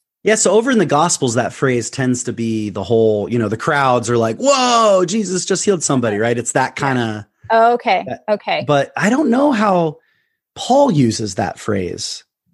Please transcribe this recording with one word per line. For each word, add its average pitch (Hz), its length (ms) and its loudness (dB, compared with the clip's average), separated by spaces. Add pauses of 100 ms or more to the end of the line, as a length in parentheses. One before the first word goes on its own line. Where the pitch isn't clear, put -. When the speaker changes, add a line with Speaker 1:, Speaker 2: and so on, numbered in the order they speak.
(220)
Speaker 1:
Yeah, 220 140 2
so 202 160 0
over 226 180 2
in 240 80 4
the 170 80 2
Gospels, 143 480 0
that 117 180 -2
phrase 123 380 -2
tends 127 340 -2
to 120 80 -6
be 110 380 -4
the 95 140 -6
whole, 107 440 2
you 120 120 -2
know, 107 80 0
the 110 80 -4
crowds 131 540 0
are 120 80 2
like, 113 200 0
"Whoa, 233 680 4
Jesus 185 420 -4
just 185 180 -2
healed 190 180 0
somebody," 117 360 0
right? 117 200 0
It's 113 140 -6
that 131 260 0
Speaker 2:
Yeah. 139 100 -2
Speaker 1:
kinda 113 400 -4 (220)
Speaker 2:
Oh, 226 240 4
okay. 214 320 -2
Speaker 1:
that - 220 -10
Speaker 2:
Okay. 190 380 -4
Speaker 1:
but 139 300 0
I 165 140 0
don't 269 200 0
know 277 220 2
how 185 460 0 (560)
Paul 277 380 2
uses 110 440 0
that 98 220 -4
phrase. 92 640 -6 (320)